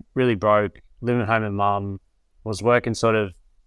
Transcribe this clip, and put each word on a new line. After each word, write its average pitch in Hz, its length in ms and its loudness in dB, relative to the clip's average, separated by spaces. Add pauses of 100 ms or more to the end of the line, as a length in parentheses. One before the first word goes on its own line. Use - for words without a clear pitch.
(140)
really 123 200 2
broke, 104 460 2 (200)
living 120 220 -2
at 98 60 -4
home 110 160 2
with 104 80 -6
mum, 101 480 -2 (440)
was 101 180 -6
working 117 320 2
sort 113 200 2
of 104 180 -2 (340)